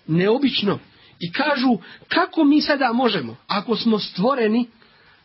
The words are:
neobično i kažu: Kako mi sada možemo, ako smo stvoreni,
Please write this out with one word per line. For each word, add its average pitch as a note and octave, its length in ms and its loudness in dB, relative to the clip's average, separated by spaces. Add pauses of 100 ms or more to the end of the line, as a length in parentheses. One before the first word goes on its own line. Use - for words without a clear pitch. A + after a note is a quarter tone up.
neobično G3+ 720 0 (400)
i E3+ 120 -8
kažu: C4+ 460 0 (300)
Kako E4 360 0
mi D4 180 4
sada C4+ 320 0
možemo, G3 440 -2 (100)
ako G3+ 280 -2
smo G#3+ 240 2
stvoreni, A#3 680 -2 (580)